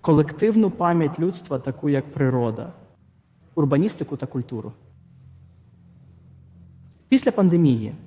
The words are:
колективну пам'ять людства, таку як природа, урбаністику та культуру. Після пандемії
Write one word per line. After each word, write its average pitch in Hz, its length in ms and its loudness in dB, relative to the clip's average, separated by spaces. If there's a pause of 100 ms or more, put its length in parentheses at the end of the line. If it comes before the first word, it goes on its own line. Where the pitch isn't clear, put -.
колективну 190 680 2
пам'ять 170 480 0
людства, 165 400 -6
таку 135 300 -6
як 139 240 -2
природа, 127 600 -2 (800)
урбаністику 147 640 -2
та 131 100 -10
культуру. 113 460 -10 (2250)
Після 254 220 2
пандемії 160 640 2 (120)